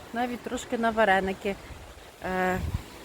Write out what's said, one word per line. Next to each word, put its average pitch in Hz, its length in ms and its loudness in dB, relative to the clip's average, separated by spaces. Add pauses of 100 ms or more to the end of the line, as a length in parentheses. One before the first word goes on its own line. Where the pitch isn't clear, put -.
(140)
навіть 240 260 -2
трошки 247 380 -4
на 226 120 4
вареники, 190 680 4 (680)
е, 185 360 2 (460)